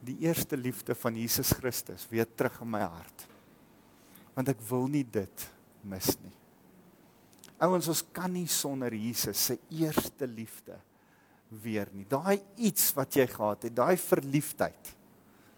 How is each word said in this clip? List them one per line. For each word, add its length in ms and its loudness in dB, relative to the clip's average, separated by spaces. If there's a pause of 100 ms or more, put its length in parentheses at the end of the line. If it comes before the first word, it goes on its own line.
die 120 -8 (100)
eerste 280 0
liefde 380 -2
van 220 0
Jesus 400 2
Christus 540 -4
weer 260 2
terug 240 0
in 100 -6
my 140 0
hart. 420 -10 (1120)
Want 160 2
ek 160 -2
wil 240 2
nie 120 2
dit 440 -6 (340)
mis 380 -2
nie." 160 -18 (1200)
Ouens, 300 4
ons 240 0
kan 180 -4
nie 160 -2
sonder 460 -2
Jesus 460 -2
se 200 0 (120)
eerste 560 -2
liefde 500 -12 (720)
weer 460 -4
nie. 100 -10
Daai 380 2 (140)
iets 360 2
wat 240 0
jy 100 10
gehad 360 0
het, 120 -6
daai 220 6
verliefdheid. 1000 0 (600)